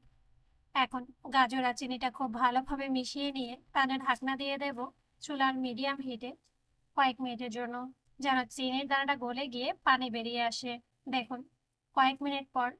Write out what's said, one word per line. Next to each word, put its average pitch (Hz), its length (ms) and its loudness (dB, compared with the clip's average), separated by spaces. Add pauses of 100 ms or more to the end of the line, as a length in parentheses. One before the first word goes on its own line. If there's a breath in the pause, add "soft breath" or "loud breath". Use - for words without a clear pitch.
(760)
এখন 254 280 2 (320)
গাজর 254 360 6
আর 240 100 -2
চিনিটা 254 280 -2 (100)
খুব 262 100 0 (120)
ভালোভাবে 262 460 2 (100)
মিশিয়ে 277 360 -2
নিয়ে 247 220 -6 (180)
প্যানে 269 260 4
ঢাকনা 262 380 0
দিয়ে 277 220 -2
দেব 277 200 -4 (440)
চুলার 269 320 2 (100)
মিডিয়াম 262 420 -2
হিটে 247 240 -8 (680)
কয়েক 262 280 4
মিনিটের 247 320 -6
জন্য, 240 200 -4 (440)
যেন 262 180 2 (160)
চিনির 262 340 -2
দানাটা 277 260 2 (100)
গলে 247 200 -4 (100)
গিয়ে 247 140 -4 (180)
পানি 262 240 4
বেরিয়ে 233 400 -2
আসে। 240 220 -6 (420)
দেখুন, 247 260 -4 (560)
কয়েক 269 260 6
মিনিট 277 300 -2
পর 247 160 2 (120)